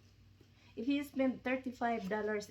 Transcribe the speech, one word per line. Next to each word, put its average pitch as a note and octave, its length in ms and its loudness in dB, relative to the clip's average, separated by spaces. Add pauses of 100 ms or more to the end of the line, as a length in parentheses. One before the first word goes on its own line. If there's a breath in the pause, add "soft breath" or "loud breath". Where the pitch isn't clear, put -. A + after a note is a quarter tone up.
(720 soft breath)
if A#3 160 -4
you C#4+ 160 2
spend C4 400 0
thirty-five B3 640 0
dollars G#3 420 0